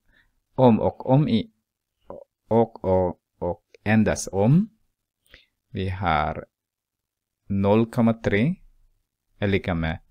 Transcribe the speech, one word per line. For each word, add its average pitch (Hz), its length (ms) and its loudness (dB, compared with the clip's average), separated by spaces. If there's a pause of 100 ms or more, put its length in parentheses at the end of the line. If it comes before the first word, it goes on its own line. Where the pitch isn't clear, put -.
(540)
Om 123 260 4
och - 300 -4
om 143 180 2
i, 107 240 -2 (960)
och, 113 360 0
och, 92 360 0 (180)
och 85 260 -8 (200)
endast 104 440 0
om 135 500 2 (920)
vi 95 200 -6
har 82 580 -4 (1000)
noll 101 440 0
komma 113 240 0
tre 110 400 -2 (840)
är 104 80 -4
lika 98 280 -2
med 80 240 -4 (120)